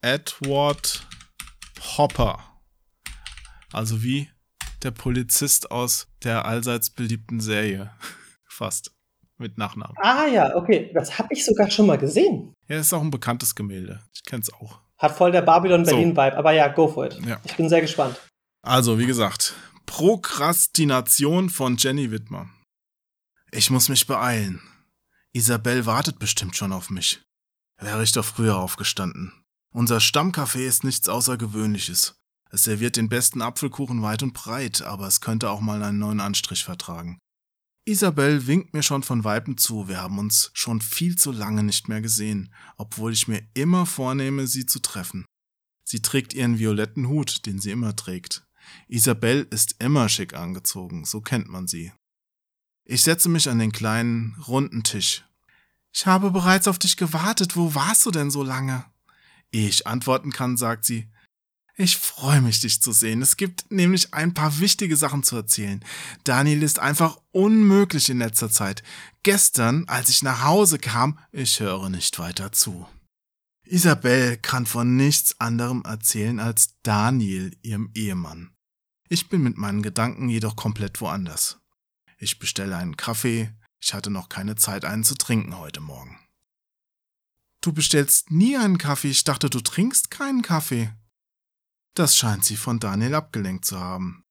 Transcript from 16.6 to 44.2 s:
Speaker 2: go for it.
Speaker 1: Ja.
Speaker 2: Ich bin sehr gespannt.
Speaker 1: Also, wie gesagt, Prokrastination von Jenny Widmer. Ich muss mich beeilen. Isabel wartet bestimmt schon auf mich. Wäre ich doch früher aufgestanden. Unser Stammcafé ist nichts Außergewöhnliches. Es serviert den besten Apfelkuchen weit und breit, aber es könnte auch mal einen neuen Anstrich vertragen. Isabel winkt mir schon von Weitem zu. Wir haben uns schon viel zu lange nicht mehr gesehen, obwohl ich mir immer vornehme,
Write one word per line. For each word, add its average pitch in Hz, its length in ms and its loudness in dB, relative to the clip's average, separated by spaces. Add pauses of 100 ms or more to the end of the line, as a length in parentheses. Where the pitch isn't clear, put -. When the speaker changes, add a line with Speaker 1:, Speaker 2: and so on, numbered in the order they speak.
Speaker 2:
go 151 200 4
for 135 180 -2
it. - 180 -10
Speaker 1:
Ja. 117 200 -6
Speaker 2:
Ich - 120 -10
bin 165 120 2
sehr 165 120 6
gespannt. 143 360 0 (460)
Speaker 1:
Also, 117 360 4
wie 120 80 4
gesagt, 117 480 0 (320)
Prokrastination 160 1600 2
von 127 260 0
Jenny 131 340 0
Widmer. 107 400 -10 (1000)
Ich 117 180 2
muss 127 180 4
mich 131 200 2
beeilen. 110 520 -2 (720)
Isabel 120 540 0
wartet 127 320 0
bestimmt 98 380 -4
schon 98 160 -4
auf 92 180 -8
mich. - 320 -4 (580)
Wäre 107 220 -4
ich 107 100 2
doch 110 120 0
früher 110 340 2
aufgestanden. 92 720 -4 (400)
Unser 117 260 2
Stammcafé 147 680 0
ist 123 160 0
nichts - 260 -2
Außergewöhnliches. 107 1080 -2 (340)
Es - 140 2
serviert 113 320 -2
den 113 120 2
besten 123 320 0
Apfelkuchen 123 600 -4
weit 110 220 -2
und 123 100 -4
breit, 117 480 -6
aber 98 240 -10
es 95 140 0
könnte 113 300 -2
auch 104 100 -4
mal 104 220 -2
einen 104 180 -2
neuen 104 200 -2
Anstrich - 440 -4
vertragen. 170 540 -12 (680)
Isabel 147 600 2
winkt 170 280 0
mir 147 80 -2
schon 139 200 0
von 117 220 -2
Weitem 110 320 -2
zu. 104 320 -2
Wir 92 140 -6
haben 95 160 -6
uns 107 340 0
schon 113 300 -2
viel 175 340 -2
zu 143 160 0
lange 107 300 -2
nicht 104 260 -2
mehr 110 140 -4
gesehen, 107 500 -4 (240)
obwohl 110 380 -6
ich - 140 -2
mir 113 140 -2 (120)
immer 175 320 2
vornehme, 135 600 -4